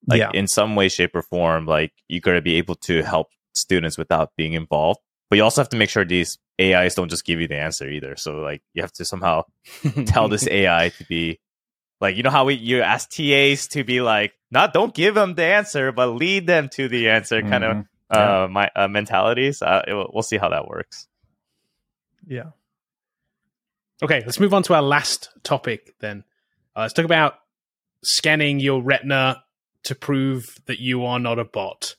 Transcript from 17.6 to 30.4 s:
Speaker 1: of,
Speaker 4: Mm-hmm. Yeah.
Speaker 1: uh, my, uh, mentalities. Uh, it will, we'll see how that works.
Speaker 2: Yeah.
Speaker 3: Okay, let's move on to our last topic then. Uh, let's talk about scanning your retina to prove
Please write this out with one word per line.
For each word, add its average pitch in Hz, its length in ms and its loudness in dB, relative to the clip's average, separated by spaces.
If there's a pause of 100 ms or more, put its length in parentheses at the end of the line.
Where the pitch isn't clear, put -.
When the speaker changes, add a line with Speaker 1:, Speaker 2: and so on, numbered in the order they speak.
Speaker 1:
of, 110 140 0
Speaker 4:
Mm-hmm. 104 40 -6 (300)
Yeah. 101 320 4
Speaker 1:
uh, 95 40 -2
my, 98 280 0
uh, 98 120 2
mentalities. 110 720 0
Uh, 92 260 2
it 95 60 -4
will, 101 200 -4
we'll 110 100 -2
see 110 140 -2
how 95 120 0
that 76 180 -4
works. - 400 -14 (1160)
Speaker 2:
Yeah. 151 260 -12 (1500)
Speaker 3:
Okay, 147 240 0
let's 117 140 -8
move 196 140 4
on 190 100 4
to 175 100 2
our 156 80 6
last 143 480 0 (140)
topic - 560 -6
then. 104 240 -10 (520)
Uh, 107 60 -6
let's 110 120 -4
talk 165 120 0
about 160 300 2 (680)
scanning 151 560 2
your 135 220 0
retina 131 600 0 (400)
to - 120 -8
prove 135 640 -4 (100)